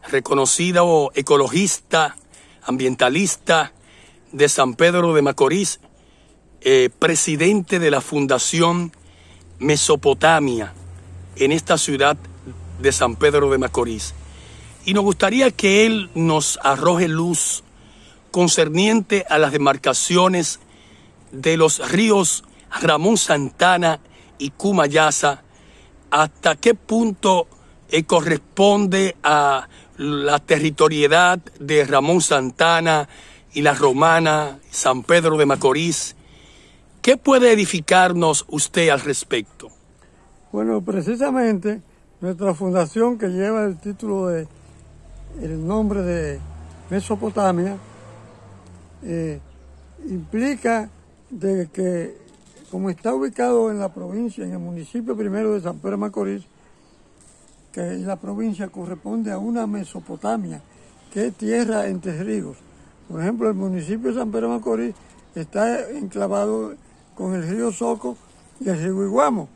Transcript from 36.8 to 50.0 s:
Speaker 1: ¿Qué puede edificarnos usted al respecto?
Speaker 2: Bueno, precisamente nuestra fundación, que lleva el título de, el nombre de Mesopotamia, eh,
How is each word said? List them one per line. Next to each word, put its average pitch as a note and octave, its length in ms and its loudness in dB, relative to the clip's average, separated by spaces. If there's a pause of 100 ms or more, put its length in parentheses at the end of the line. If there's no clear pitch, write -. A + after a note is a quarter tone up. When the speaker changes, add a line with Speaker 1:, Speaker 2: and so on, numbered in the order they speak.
Speaker 1:
¿Qué B3+ 160 4
puede B3+ 340 4
edificarnos F3+ 960 2
usted F3+ 400 0
al C#3 120 2
respecto? - 680 -6 (840)
Speaker 2:
Bueno, G#3+ 300 -2
precisamente G#3+ 1000 -2 (400)
nuestra F#3 320 -4
fundación, F#3 640 -2
que G#3+ 120 -4
lleva G3+ 340 -2
el F#3+ 160 -6
título G3 480 -6
de, D#3+ 200 -6 (960)
el D#3+ 260 -8
nombre G3+ 360 -2
de D#3+ 360 -4 (520)
Mesopotamia, G3 840 -2 (1300)
eh, D#3+ 380 -8 (720)